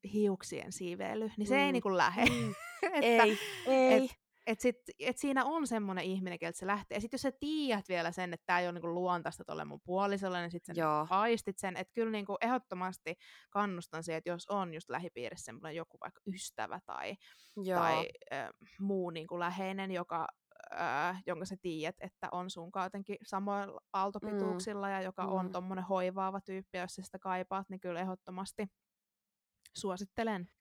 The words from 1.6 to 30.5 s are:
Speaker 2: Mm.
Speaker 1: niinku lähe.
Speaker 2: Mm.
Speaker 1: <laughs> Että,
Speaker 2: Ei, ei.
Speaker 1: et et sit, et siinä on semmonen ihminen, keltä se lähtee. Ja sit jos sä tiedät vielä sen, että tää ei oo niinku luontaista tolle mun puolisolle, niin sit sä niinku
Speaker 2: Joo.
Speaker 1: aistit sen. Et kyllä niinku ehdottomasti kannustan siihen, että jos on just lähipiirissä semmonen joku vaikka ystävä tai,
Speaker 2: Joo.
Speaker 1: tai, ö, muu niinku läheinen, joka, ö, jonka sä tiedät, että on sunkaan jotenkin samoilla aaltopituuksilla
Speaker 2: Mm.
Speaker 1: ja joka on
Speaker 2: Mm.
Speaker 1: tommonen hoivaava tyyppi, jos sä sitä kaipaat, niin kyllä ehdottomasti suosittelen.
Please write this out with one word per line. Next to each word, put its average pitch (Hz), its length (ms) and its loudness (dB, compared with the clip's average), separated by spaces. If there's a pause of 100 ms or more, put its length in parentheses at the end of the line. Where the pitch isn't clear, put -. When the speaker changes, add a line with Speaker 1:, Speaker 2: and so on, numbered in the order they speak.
Speaker 2:
Mm. 277 60 4
Speaker 1:
niinku 208 240 4
lähe. 175 280 6
Speaker 2:
Mm. 233 300 4 (280)
Speaker 1:
<laughs> 359 120 0
Että, 233 300 8
Speaker 2:
Ei, 214 140 6 (280)
ei. 262 380 8
Speaker 1:
et 254 60 -2 (360)
et 226 140 0
sit, - 160 4 (220)
et - 200 -2
siinä 269 260 2
on 302 220 0
semmonen 196 380 0
ihminen, 185 340 -2
keltä 165 200 -4
se 185 80 -6
lähtee. 202 300 -2
Ja 208 40 0
sit 220 120 -4
jos 262 100 -4
sä 262 180 2
tiedät 285 480 0
vielä 170 240 0
sen, 180 220 -4
että - 120 -14
tää 175 140 4
ei 180 60 2
oo 175 60 0
niinku 170 220 -4
luontaista 175 500 -2
tolle 156 200 -6
mun 147 200 -10
puolisolle, 196 560 0
niin 170 100 -4
sit 170 140 -10
sä 180 80 -12
niinku 170 160 -2
Speaker 2:
Joo. 151 220 4
Speaker 1:
aistit 208 480 2
sen. 185 180 -4
Et 185 180 -8
kyllä 226 180 0
niinku 202 280 -4
ehdottomasti 185 760 -2 (340)
kannustan 180 520 -2
siihen, 160 160 -2
että 170 120 -4
jos 175 180 -4
on 190 260 -2
just 156 160 -12
lähipiirissä 123 540 -6
semmonen 151 320 -10
joku - 240 -10
vaikka - 200 -12 (140)
ystävä 110 520 -6
tai, 85 300 -6 (480)
Speaker 2:
Joo. 180 160 2
Speaker 1:
tai, 160 280 2 (240)
ö, 131 200 -6 (280)
muu 190 300 0
niinku 165 280 -8
läheinen, 190 520 -2
joka, 170 360 -2 (460)
ö, - 40 -8 (500)
jonka 180 180 -4
sä 190 180 -8
tiedät, 160 380 -4
että - 320 -10
on 180 180 -4
sunkaan 185 360 -6
jotenkin 196 300 -8 (100)
samoilla 202 540 -2 (120)
aaltopituuksilla 202 960 -2
Speaker 2:
Mm. 196 60 0
Speaker 1:
ja 190 80 -2
joka 185 240 -4
on 190 220 0
Speaker 2:
Mm. 185 60 -6
Speaker 1:
tommonen 185 320 -4
hoivaava 190 560 0
tyyppi, 190 380 -8
jos 180 160 -6
sä 185 80 -10
sitä 190 160 -12
kaipaat, 185 500 -4
niin 196 120 -10
kyllä 175 200 -4
ehdottomasti 185 680 -6 (1080)
suosittelen. 196 760 -2 (100)